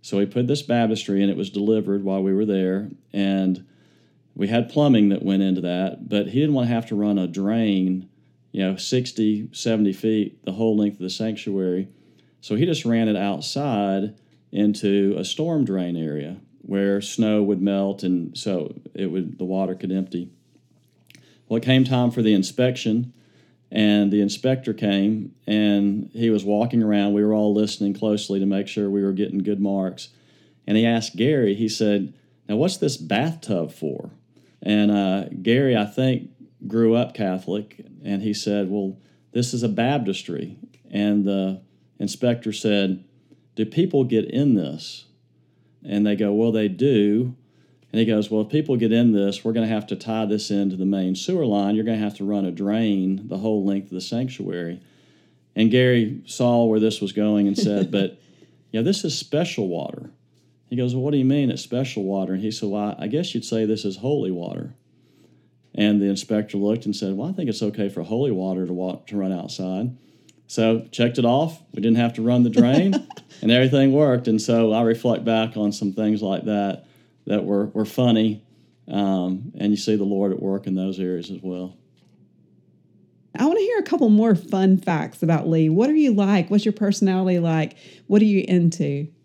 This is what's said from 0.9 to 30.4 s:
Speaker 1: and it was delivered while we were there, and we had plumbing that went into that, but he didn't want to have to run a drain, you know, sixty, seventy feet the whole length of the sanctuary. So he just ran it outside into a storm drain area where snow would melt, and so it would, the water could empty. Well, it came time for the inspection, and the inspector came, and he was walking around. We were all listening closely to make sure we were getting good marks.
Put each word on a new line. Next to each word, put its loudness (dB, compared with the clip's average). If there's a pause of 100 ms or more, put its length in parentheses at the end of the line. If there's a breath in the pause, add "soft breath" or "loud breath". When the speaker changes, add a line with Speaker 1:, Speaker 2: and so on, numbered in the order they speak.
Speaker 1:
and 2
it -2
was -6
delivered 0
while -2
we 0
were 2
there, -2 (240)
and 0 (720 soft breath)
we -4
had 0
plumbing 4
that 0
went 0
into 0
that, -4
but -2
he -2
didn't 2
want 0
to 0
have -4
to -6
run 0
a 0
drain, 0 (420)
you -4
know, -2
sixty, -2
seventy 0
feet -2
the -8
whole 0
length 0
of -14
the -6
sanctuary. -4 (540 soft breath)
So -6
he 2
just -2
ran 0
it 0
outside -2 (360 soft breath)
into 2
a -6
storm -2
drain -2
area -6 (260)
where 0
snow 0
would 0
melt, 0
and -2
so -4 (220)
it -4
would, -6
the -6
water -2
could -6
empty. -4 (1160 soft breath)
Well, -2
it -2
came 4
time 2
for 0
the 6
inspection, 0 (600 soft breath)
and 4
the 2
inspector -2
came, 0 (140)
and 0
he 0
was 2
walking 2
around. 2
We 2
were 2
all 2
listening 0
closely -2
to 0
make 0
sure -4
we 0
were 0
getting -2
good -2
marks. -2 (580 soft breath)